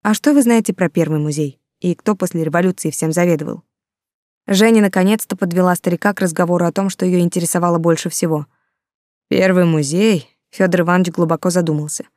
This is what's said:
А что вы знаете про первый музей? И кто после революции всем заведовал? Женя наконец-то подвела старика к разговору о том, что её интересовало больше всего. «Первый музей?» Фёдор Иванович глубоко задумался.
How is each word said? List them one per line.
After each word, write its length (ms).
А 140
что 180
вы 80
знаете 320
про 160
первый 300
музей? 400
И 120
кто 220
после 280
революции 460
всем 220
заведовал? 500
Женя 300
наконец-то 540
подвела 400
старика 360
к 100
разговору 440
о 60
том, 180
что 160
её 140
интересовало 580
больше 320
всего. 380
«Первый 380
музей?» 640
Фёдор 320
Иванович 300
глубоко 400
задумался. 540